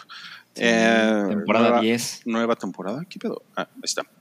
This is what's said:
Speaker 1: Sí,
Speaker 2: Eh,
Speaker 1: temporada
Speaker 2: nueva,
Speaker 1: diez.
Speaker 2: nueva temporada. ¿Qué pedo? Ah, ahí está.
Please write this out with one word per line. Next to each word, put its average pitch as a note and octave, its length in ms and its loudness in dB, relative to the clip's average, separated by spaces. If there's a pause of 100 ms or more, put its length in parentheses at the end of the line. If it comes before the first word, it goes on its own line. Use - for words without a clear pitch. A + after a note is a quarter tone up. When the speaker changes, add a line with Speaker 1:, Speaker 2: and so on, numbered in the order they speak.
(520)
Speaker 1:
Sí, - 120 -8
Speaker 2:
Eh, A2+ 640 4
Speaker 1:
temporada G#2 400 2
Speaker 2:
nueva, A#2 120 4
Speaker 1:
diez. A#2 440 -2
Speaker 2:
nueva A2+ 320 0
temporada. A#2 520 -6
¿Qué - 120 -16
pedo? - 200 -6 (140)
Ah, - 180 -6
ahí - 120 -20
está. - 180 -4 (180)